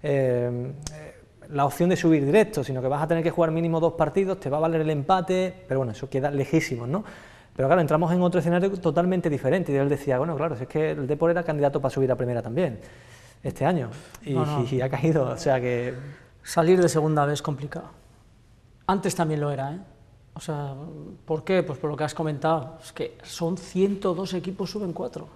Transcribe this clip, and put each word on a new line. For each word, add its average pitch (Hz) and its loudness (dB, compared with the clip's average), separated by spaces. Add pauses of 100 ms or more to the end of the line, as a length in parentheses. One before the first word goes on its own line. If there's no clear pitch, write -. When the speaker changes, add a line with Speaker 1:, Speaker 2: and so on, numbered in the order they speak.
Speaker 1:
eh, 127 0 (200)
eh, 151 -16 (340)
la 143 0
opción 170 2
de 180 4
subir 160 4
directo, 202 4
sino 127 -4
que 131 -2
vas 143 0
a 156 -2
tener 165 2
que 165 2
jugar 165 2
mínimo 165 0
dos 165 2
partidos, 185 0
te 147 -6
va 147 0
a - 0
valer 160 2
el 156 0
empate, 185 0
pero 135 0
bueno, 120 -2
eso - -10
queda 139 0
lejísimo, 139 0
¿no? 175 -2 (540)
Pero 131 2
claro, 175 6
entramos 160 2
en 180 4
otro 180 4
escenario 175 2
totalmente 175 0
diferente, 143 0
y 139 2
él 139 2
decía, 135 0
"Bueno, 156 -2
claro, 151 -2
si 120 -8
es - -12
que 156 0
el 147 -4
Depor 151 2
era 175 2
candidato 147 0
para 135 -2
subir 131 2
a - 4
primera 120 -2
también, 120 -2 (640)
este - -4
año", 151 0 (340)
y, 143 -4
Speaker 2:
No, 131 2
no. 147 0
Speaker 1:
y, 135 -2
y 127 0
ha 131 -2
caído, 135 2
o 120 -6
sea 135 2
que 123 -2 (480)
Speaker 2:
Salir 175 4
de 165 6
segunda 151 2
B 143 2
es 147 -2
complicado. 143 -8 (1000)
Antes 190 0
también 156 0
lo 147 0
era, 135 -4
¿eh? 180 -10 (560)
O - -12
sea, 143 -6 (500)
¿por 156 -2
qué? 185 2
Pues 151 -4
por 156 -4
lo 147 -6
que 151 -2
has 147 -4
comentado, 156 -2
es - -20
que - -8
son 170 -4
ciento 190 0
dos 185 -6
equipos, 185 -6
suben 202 -6
cuatro. - -8